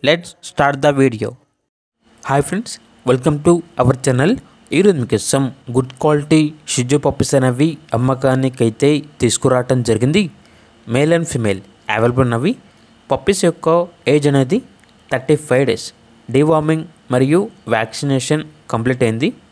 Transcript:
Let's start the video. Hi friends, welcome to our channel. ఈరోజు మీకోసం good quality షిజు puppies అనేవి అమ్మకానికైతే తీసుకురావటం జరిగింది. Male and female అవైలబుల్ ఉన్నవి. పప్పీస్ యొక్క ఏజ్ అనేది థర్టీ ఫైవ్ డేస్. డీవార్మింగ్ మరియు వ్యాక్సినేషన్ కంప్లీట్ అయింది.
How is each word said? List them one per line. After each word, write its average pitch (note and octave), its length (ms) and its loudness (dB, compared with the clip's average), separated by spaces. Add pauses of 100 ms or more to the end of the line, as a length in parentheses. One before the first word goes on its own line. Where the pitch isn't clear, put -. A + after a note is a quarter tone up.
Let's E3+ 220 -2 (180)
start C#3 380 0
the D3 60 4 (100)
video. A#2 260 0 (1000)
Hi C#3 180 0
friends, G#3+ 260 -8 (360)
welcome C3 260 0 (100)
to E3+ 80 6 (280)
our B2+ 120 4 (120)
channel. C3+ 260 2 (460)
ఈరోజు F#3+ 240 4
మీకోసం C3+ 440 -2 (300)
good B2+ 160 -2 (120)
quality D3+ 360 2 (340)
షిజు B2+ 320 0
puppies C#3 340 -2
అనేవి B2+ 280 2 (300)
అమ్మకానికైతే C3 920 0 (340)
తీసుకురావటం B2+ 680 0
జరిగింది. C3+ 340 2 (720)
Male D3+ 220 2
and E3 160 -4
female G2+ 280 -2 (360)
అవైలబుల్ A#2+ 280 2
ఉన్నవి. A#2+ 280 -2 (600)
పప్పీస్ G3 340 -2
యొక్క E3 200 -4 (460)
ఏజ్ D3 180 2
అనేది C#3 280 2 (540)
థర్టీ D3 240 0 (120)
ఫైవ్ C3 200 2
డేస్. - 160 -4 (480)
డీవార్మింగ్ D#3 480 2 (300)
మరియు C3+ 260 2 (360)
వ్యాక్సినేషన్ C3+ 680 -2 (300)
కంప్లీట్ B2 320 -2
అయింది. A#2 240 0 (240)